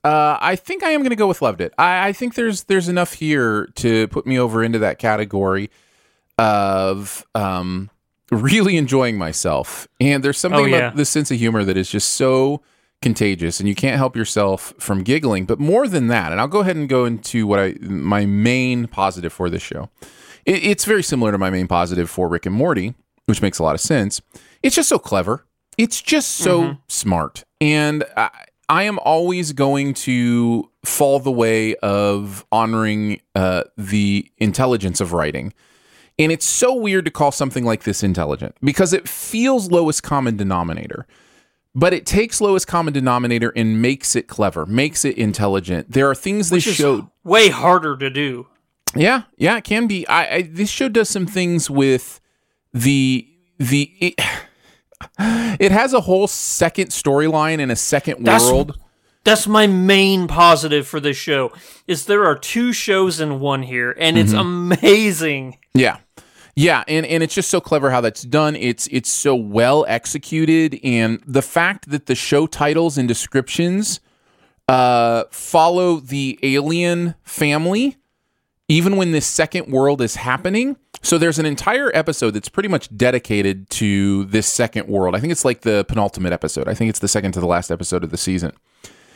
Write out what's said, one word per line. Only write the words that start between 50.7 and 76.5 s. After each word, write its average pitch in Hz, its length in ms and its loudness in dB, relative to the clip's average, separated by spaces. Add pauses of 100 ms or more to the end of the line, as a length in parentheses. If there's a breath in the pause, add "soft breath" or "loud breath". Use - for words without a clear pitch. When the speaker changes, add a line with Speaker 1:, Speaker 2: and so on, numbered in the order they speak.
Speaker 1:
does 214 200 2
some 185 160 -2
things 175 440 -2
with 135 500 0 (540)
the, 131 520 2 (320)
the, 143 260 2 (180)
it, 175 180 -2
<sighs> - 1000 -12 (400 loud breath)
it 196 120 4
has 247 220 2
a 240 80 4
whole 190 260 2
second - 600 -2
storyline 156 720 0
and 131 120 -2
a 113 40 0
second - 500 -2
Speaker 2:
That's 185 200 4
Speaker 1:
world. 139 320 2 (460)
Speaker 2:
that's 220 240 4
my 214 200 6
main 190 600 4
positive 151 600 4
for 151 120 -6
this 139 180 -2
show, 135 340 -2 (360 loud breath)
is 170 180 -4
there 202 200 4
are 147 120 4
two 240 360 -2
shows 190 460 0
in 147 200 -4
one 135 240 -2
here, 123 340 -4
and 160 200 2
it's 104 160 4
Speaker 1:
Mm-hmm. 175 400 0
Speaker 2:
amazing. 160 840 2 (160)
Speaker 1:
Yeah. 127 240 4 (560 soft breath)
Yeah, 143 360 2
and, 156 160 0
and 165 180 0
it's 156 100 -4
just 190 160 -2
so 175 120 0
clever 139 300 0
how 123 100 2
that's 113 220 -4
done. 151 340 0
It's, 117 340 -4
it's 127 180 -4
so - 260 0
well 117 520 2
executed, 160 960 0
and 113 420 0
the 139 160 0
fact 175 500 -2
that 143 160 -6
the 127 80 2
show 147 300 2
titles 151 520 0
and 127 100 0
descriptions, 175 920 -2 (640)
uh, 120 640 4
follow 170 720 2
the 135 420 -4
alien 165 800 0